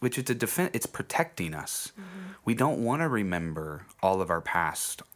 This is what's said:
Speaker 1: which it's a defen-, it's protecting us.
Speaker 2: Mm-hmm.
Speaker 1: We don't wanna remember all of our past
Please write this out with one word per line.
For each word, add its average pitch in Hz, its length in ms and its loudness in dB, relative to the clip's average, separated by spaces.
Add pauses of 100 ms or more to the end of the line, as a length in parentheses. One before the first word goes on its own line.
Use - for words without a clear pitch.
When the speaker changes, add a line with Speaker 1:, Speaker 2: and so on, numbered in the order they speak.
Speaker 1:
which 123 180 0
it's 131 120 0
a 123 40 2
defen-, - 400 0
it's - 120 -2
protecting - 680 -2
us. - 380 -6
Speaker 2:
Mm-hmm. 185 400 -14 (120)
Speaker 1:
We 117 100 2
don't 131 280 2
wanna 143 260 2
remember 82 800 -2 (160)
all 95 180 4
of 87 100 0
our 85 100 4
past - 640 -2 (140)